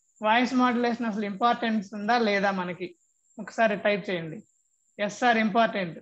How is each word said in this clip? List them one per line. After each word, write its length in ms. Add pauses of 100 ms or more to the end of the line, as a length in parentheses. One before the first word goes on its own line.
(220)
Voice 320
modulation 520
అసలు 200
importance 680
ఉందా 240
లేదా 340
మనకి? 440 (440)
ఒకసారి 380
type 320
చేయండి. 340 (560)
Yes 200
sir, 180
important. 640